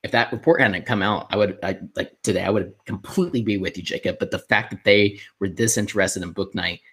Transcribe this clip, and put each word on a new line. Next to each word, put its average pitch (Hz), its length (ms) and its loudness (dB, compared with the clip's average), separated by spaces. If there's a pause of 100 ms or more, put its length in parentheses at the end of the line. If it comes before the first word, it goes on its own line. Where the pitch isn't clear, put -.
if 131 80 -6
that 120 200 2
report 156 300 4
hadn't 98 240 2
come 104 160 0
out, 101 300 0
I 95 40 -2
would, 101 260 2
I, 95 180 -4 (180)
like, - 240 -6
today, 92 240 0
I 95 40 2
would 98 240 0 (120)
completely 147 560 -2
be 104 160 0
with 92 180 -4
you, 90 80 -10
Jacob. - 360 -4
But - 120 -2
the - 80 -4
fact 107 320 -2
that - 140 -16
they 101 340 6 (200)
were 98 100 -2
this 113 280 0
interested 98 460 0
in 87 100 -8
Bouknight 87 460 -4 (140)